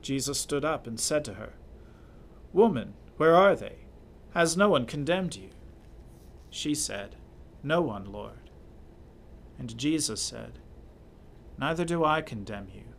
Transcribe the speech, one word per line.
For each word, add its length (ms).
Jesus 360
stood 240
up 220
and 140
said 260
to 80
her, 220
"Woman, 400
where 160
are 220
they? 320
Has 200
no 140
one 160
condemned 500
you?" 140
She 240
said, 400
"No 180
one, 300
Lord." 400
And 180
Jesus 460
said, 380
"Neither 260
do 220
I 160
condemn 500
you. 280